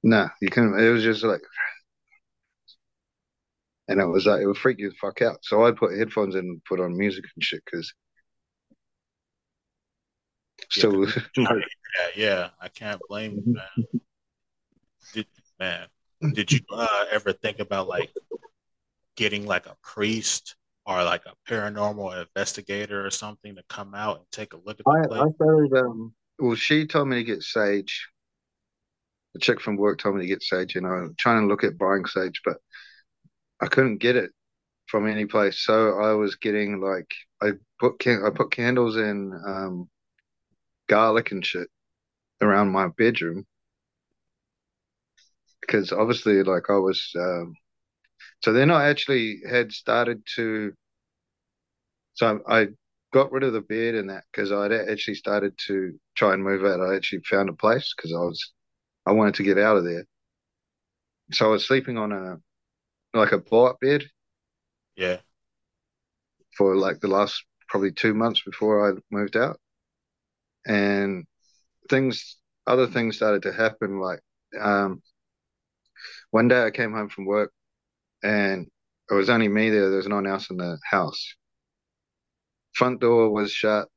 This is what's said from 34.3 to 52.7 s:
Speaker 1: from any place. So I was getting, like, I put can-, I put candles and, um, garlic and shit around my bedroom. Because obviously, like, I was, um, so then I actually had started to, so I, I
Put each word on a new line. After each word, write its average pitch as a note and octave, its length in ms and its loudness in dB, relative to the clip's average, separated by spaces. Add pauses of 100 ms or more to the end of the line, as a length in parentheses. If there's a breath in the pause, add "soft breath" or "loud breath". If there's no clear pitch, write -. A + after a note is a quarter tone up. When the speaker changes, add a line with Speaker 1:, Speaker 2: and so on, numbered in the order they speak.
Speaker 1:
from G#2+ 200 0
any G#2+ 180 -2
place. G#2 380 2
So A2 360 4
I A2 140 4
was G#2 220 0
getting, G#2 440 -2
like, F#2+ 320 -4 (300)
I G#2+ 100 2 (280)
put B2+ 200 2
can-, A2+ 260 2
I G#2 40 4
put - 220 -2
candles A#2+ 440 0
and, G2+ 360 -2 (140)
um, F#2+ 440 -8 (960)
garlic A2 440 2
and F#2 120 -8
shit F2 240 -6 (720)
around G2+ 280 4
my F#2+ 180 0
bedroom. G2 580 -2 (2250)
Because G2 320 0
obviously, G#2+ 500 2
like, F#2 280 0
I G2+ 60 4
was, F#2+ 420 0
um, F2 360 -4 (880 loud breath)
so A2+ 80 4
then C3+ 180 6
I D3 200 4
actually A#2+ 580 0
had A#2+ 240 0
started A#2 500 -2 (140)
to, A2 380 -4 (1400)
so G#2+ 340 0
I, A2+ 140 4
I G2+ 40 2 (460)